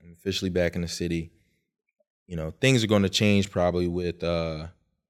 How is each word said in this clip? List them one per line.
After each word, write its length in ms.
I'm 80
officially 380
back 260
in 60
the 60
city. 440
You 100
know, 240
things 240
are 40
gonna 220
change 400
probably 380
with, 360
uh, 440